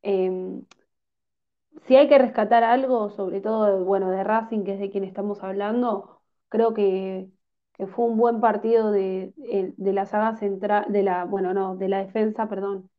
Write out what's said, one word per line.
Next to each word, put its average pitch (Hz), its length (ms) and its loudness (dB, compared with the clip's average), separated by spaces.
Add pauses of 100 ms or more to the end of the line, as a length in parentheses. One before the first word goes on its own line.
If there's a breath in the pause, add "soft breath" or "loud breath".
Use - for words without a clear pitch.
Em, 185 600 -2 (1200)
si 262 80 6
hay 277 140 8
que 285 80 8
rescatar 233 460 4
algo, 240 480 2
sobre 196 300 -6
todo, 208 440 0
bueno, 190 260 0
de 190 120 -2
Racing, 220 400 -2
que 196 100 -4
es 196 60 -8
de 202 120 -6
quien 196 120 -4
estamos 202 400 -8
hablando, 202 760 -4 (280)
creo 226 240 2
que, 190 560 -2 (440)
que 196 140 -10
fue 233 180 -2
un 226 120 0
buen 233 240 2
partido 220 500 2
de, 190 420 -2 (160)
el, 196 280 -2
de 196 160 -2
la 196 120 0
saga 220 320 0
central, 202 520 -2
de 202 140 2
la, 180 220 0
bueno, 185 280 -2
no, 190 240 -2
de 190 120 -4
la 196 100 0
defensa, 214 500 -2
perdón. 196 500 -8